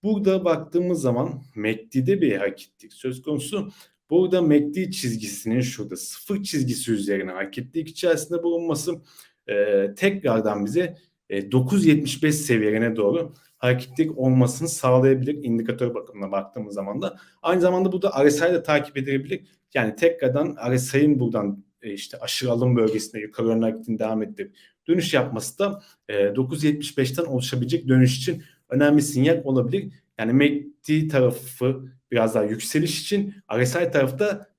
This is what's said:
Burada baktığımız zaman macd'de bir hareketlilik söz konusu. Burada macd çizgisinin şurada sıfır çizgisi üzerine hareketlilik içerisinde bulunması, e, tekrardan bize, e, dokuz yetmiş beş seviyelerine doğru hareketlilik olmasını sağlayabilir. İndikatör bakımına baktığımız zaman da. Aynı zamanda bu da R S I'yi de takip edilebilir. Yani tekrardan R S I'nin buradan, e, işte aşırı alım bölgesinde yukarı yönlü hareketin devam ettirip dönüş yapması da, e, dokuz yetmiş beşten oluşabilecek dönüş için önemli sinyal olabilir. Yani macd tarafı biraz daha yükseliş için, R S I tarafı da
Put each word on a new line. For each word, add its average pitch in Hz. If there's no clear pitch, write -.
Burada 190
baktığımız 170
zaman 131
macd'de 127
bir 120
hareketlilik -
söz 127
konusu. 196
Burada 180
macd 151
çizgisinin 110
şurada 104
sıfır -
çizgisi 127
üzerine 98
hareketlilik 120
içerisinde 165
bulunması, 170
e, 104
tekrardan 113
bize, 170
e, 98
dokuz 131
yetmiş -
beş 151
seviyelerine 113
doğru 101
hareketlilik 127
olmasını 131
sağlayabilir. 131
İndikatör 117
bakımına 98
baktığımız 101
zaman 101
da. 165
Aynı 175
zamanda 185
bu 185
da 143
R 147
S 147
I'yi 180
de 170
takip 147
edilebilir. 139
Yani 110
tekrardan 151
R 127
S 131
I'nin 147
buradan, 107
e, 110
işte -
aşırı 123
alım 123
bölgesinde 110
yukarı 107
yönlü 113
hareketin 110
devam 110
ettirip 101
dönüş 165
yapması 123
da, 196
e, 101
dokuz 135
yetmiş 147
beşten 135
oluşabilecek 127
dönüş 127
için -
önemli 147
sinyal 147
olabilir. 131
Yani 113
macd 147
tarafı 127
biraz 113
daha 107
yükseliş 151
için, 202
R 123
S 170
I -
tarafı 131
da 208